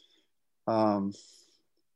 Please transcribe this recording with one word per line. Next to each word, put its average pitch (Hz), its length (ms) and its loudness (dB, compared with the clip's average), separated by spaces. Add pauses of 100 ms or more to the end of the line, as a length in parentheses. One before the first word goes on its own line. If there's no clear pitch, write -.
(680)
Um, 104 480 0 (800)